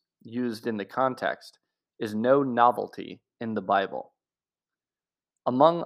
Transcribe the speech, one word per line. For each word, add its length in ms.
used 440
in 100
the 80
context, 760
is 140
no 280
novelty 800
in 140
the 80
Bible. 520
Among 400